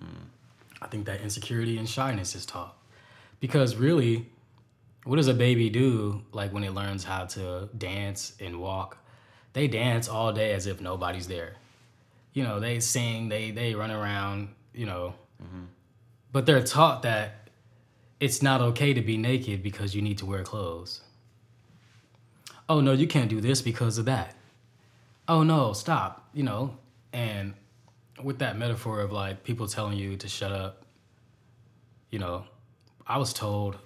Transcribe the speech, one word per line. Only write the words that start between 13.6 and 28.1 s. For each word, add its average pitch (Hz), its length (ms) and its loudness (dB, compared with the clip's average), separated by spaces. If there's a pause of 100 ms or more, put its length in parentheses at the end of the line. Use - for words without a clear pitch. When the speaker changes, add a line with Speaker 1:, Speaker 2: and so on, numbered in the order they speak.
Speaker 2:
run 107 160 -2
around, 101 600 -2 (240)
you 120 100 -6
know. 90 300 -6 (280)
Speaker 1:
Mm-hmm. 90 220 -14 (680)
Speaker 2:
But 131 120 0
they're 135 180 8
taught 147 400 4
that 107 460 -2 (720)
it's 139 220 2
not 135 180 6
okay 123 320 4
to 120 80 2
be 110 160 0
naked 110 460 0
because 101 320 -4
you 101 80 -2
need 101 160 -2
to 95 80 -8
wear 98 180 -4
clothes. 87 560 -8 (1700)
"Oh, 151 120 6
no, 135 120 8
you 139 140 6
can't 131 240 4
do 110 100 0
this 127 220 2
because 117 360 0
of 110 60 0
that. 123 300 0 (960)
Oh, 165 140 6
no, 151 300 6
stop," 104 600 -2
you 143 100 -4
know. 123 340 -2 (360)
And 104 420 -4 (680)